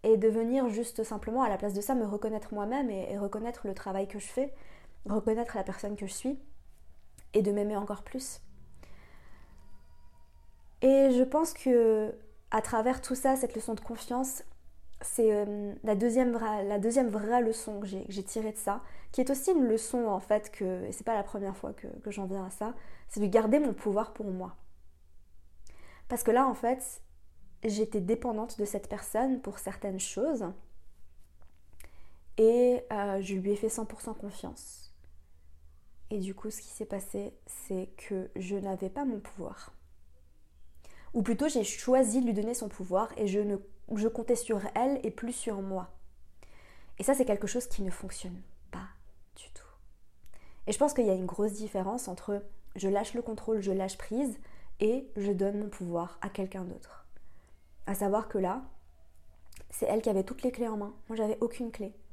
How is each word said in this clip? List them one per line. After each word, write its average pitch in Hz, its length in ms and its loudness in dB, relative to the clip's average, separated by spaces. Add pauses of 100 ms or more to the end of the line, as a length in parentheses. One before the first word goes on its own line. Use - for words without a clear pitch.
Et 220 140 8
de 214 100 6
venir 233 420 4
juste 226 340 -2
simplement 226 400 0
à 226 60 4
la 196 80 2
place 202 160 0
de 202 80 0
ça 269 140 2
me 233 100 2
reconnaître 208 480 -2
moi-même 226 360 0
et, 196 220 -4
et 202 60 -2
reconnaître 214 500 -4
le 196 60 -2
travail 196 340 -2
que 208 120 -8
je - 80 -10
fais, 277 260 0 (520)
reconnaître 220 500 2
la 196 80 0
personne 202 320 -4
que 202 120 -6
je 196 60 -6
suis 277 260 -4 (960)
et 214 80 8
de 202 100 4
m'aimer 208 260 0
encore 208 260 -4
plus. - 380 -8 (2500)
Et 269 300 10
je 247 120 8
pense 302 300 4
que 226 600 6 (380)
à 220 100 4
travers 240 400 2
tout 254 140 -2
ça, 269 200 4
cette 262 200 0
leçon 220 180 -4
de 214 60 -4
confiance, 247 640 -4 (580)
c'est, 220 320 6
euh, 208 400 0 (100)
la 214 120 4
deuxième 240 380 6
vra-, 214 300 0
la 202 160 2
deuxième 233 300 4
vraie 214 320 2
leçon 220 400 0
que 208 60 -4
j'ai, 190 180 -6
que 196 60 -10
j'ai 196 120 -4
tirée 214 280 -4
de 214 60 -8
ça, 208 240 -2 (300)
qui 262 100 2
est 254 80 4
aussi 277 220 2
une 285 160 6
leçon 226 400 2
en 202 120 2
fait 208 320 2
que, 185 340 -4
et - 60 -6
c'est - 120 -8
pas 226 100 0
la 202 100 2
première 196 340 -4
fois - 160 -8
que, - 140 -12
que - 240 -8
j'en 196 140 -4
viens 190 200 -4
à 190 40 -8
ça, 220 240 -6 (360)
c'est - 100 -6
de 208 60 4
garder 220 340 8
mon 269 140 4
pouvoir 208 400 0
pour 214 140 -8
moi. 185 280 -6 (1500)
Parce - 160 -2
que 226 80 6
là 254 160 8
en 247 60 4
fait, - 480 -2 (640)
j'étais 214 380 2
dépendante 220 580 -2
de 208 60 2
cette 202 220 -4
personne 254 540 0
pour - 180 -8
certaines 190 400 -6
choses 226 460 0 (1900)
et, 247 540 8
euh, 202 300 0
je 196 140 -2
lui 190 160 0
ai 208 40 4
fait 214 140 0
cent 214 160 -4
pour - 160 -12
cent 226 120 -6
confiance. - 840 -12 (1120)
Et 214 100 -2
du 190 140 -4
coup, 214 160 -8
ce - 120 -10
qui - 80 -18
s'est - 160 -8
passé, 202 480 -6 (120)
c'est - 520 -6
que 185 400 -4
je 190 180 -4
n'avais 190 340 -2
pas 285 140 -4
mon 226 160 0
pouvoir. - 540 -12 (1400)
Ou 233 100 2
plutôt, 233 240 2
j'ai 254 160 2
choisi 254 580 4
de 240 60 4
lui 226 60 2
donner 214 200 0
son 220 160 -4
pouvoir 185 480 0
et 214 100 2
je 190 120 4
ne, 208 180 2 (380)
je 214 120 2
comptais 233 280 2
sur 220 260 0 (140)
elle 262 280 4
et 226 80 0
plus 233 220 -6
sur 202 280 -4
moi. 190 280 -4 (1080)
Et - 40 -2
ça, 269 120 6
c'est 262 100 4
quelque 208 220 2
chose 240 200 -2
qui - 140 4
ne 190 80 2
fonctionne 185 500 -6 (320)
pas 190 160 -10 (480)
du - 160 -18
tout. - 140 -12 (1000)
Et 214 40 0
je 208 60 0
pense 294 160 6
qu'il 247 120 4
y 208 40 4
a 190 60 6
une 185 100 -2
grosse 202 280 0
différence 208 540 -4
entre 202 360 -6 (320)
je 196 120 0
lâche 202 260 2
le 240 80 -2
contrôle, 220 400 -2
je 196 100 0
lâche 190 260 -2
prise 233 400 -2 (420)
et 247 360 2
je 202 160 0
donne 196 260 2
mon 208 120 -4
pouvoir 175 520 -4
à 196 80 -4
quelqu'un 190 340 -6
d'autre. - 440 -12 (800)
À 196 80 0
savoir 202 320 2
que - 100 -2
là, 190 240 0 (1080)
c'est - 180 -2
elle 220 140 2
qui 226 80 2
avait 190 140 2
toutes 247 200 -6
les 254 80 2
clés 240 160 -2
en 220 100 -2
main. 202 160 -6 (160)
Moi, 226 60 -6
j'avais 220 260 0
aucune 233 300 -2
clé. 214 240 -8 (180)